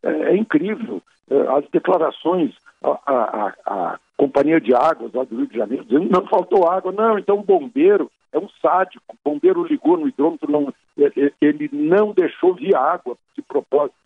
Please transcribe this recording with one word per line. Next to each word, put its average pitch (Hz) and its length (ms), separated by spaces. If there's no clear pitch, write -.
É, 233 80
é 180 60
incrível. 214 640
É, 135 280
as 143 140
declarações, 165 800
a, - 240
a, 139 80
a, 107 400
a 95 340
Companhia 143 460
de 117 120
Águas 123 400
lá 127 120
do 117 100
Rio 135 120
de 107 100
Janeiro, 113 260
dizendo 151 240
que 202 60
não 185 140
faltou 185 420
água. 185 240
Não, 214 260
então 202 200
o 208 40
bombeiro 160 680
é 151 80
um 202 100
sádico. 180 420
O - 160
bombeiro - 360
ligou 302 320
no 311 100
hidrômetro, 151 420
não, 143 240
é, 147 80
é, 143 360
ele 147 300
não 170 420
deixou 180 400
vir 196 220
água 151 420
de - 60
propósito. - 540